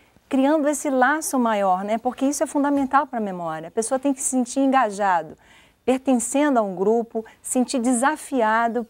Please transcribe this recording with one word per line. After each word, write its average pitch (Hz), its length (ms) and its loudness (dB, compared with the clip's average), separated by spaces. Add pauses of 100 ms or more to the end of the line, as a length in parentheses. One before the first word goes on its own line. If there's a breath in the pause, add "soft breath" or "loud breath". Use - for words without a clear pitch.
(280 soft breath)
criando 277 400 2
esse 302 200 -2
laço 277 500 0
maior, 202 460 0
né? 214 140 -2
Porque 247 260 -4
isso 285 180 -2
é 311 40 0
fundamental 277 600 0
pra 240 140 -6
memória. 170 480 -6
A - 20 -14
pessoa 226 280 -2
tem 277 160 0
que - 80 -8
se - 60 -4
sentir 254 320 0
engajado, 202 760 0 (480 soft breath)
pertencendo 262 760 2
a 220 40 2
um 196 120 -4
grupo, 220 520 0 (160 loud breath)
sentir 254 380 -2
desafiado 233 1080 0